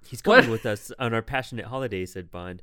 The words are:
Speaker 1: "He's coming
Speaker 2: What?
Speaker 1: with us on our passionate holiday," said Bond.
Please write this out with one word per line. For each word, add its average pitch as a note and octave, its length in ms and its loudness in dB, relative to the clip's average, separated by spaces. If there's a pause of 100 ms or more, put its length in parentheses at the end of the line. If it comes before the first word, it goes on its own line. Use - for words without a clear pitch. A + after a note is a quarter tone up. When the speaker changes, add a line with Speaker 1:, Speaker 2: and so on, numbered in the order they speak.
Speaker 1:
"He's - 160 -14
coming A#3+ 220 8
Speaker 2:
What? B2 80 0
Speaker 1:
with A2+ 140 -2
us G#2 320 -4
on A#2+ 140 -2
our A2+ 100 2
passionate B2 440 -6
holiday," A2 400 -4
said F2+ 240 -12
Bond. F2+ 320 -12